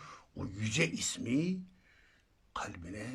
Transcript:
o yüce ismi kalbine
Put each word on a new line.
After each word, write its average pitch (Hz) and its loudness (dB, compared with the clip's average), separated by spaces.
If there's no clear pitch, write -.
o 92 -2
yüce 110 4
ismi 170 2
kalbine 95 -6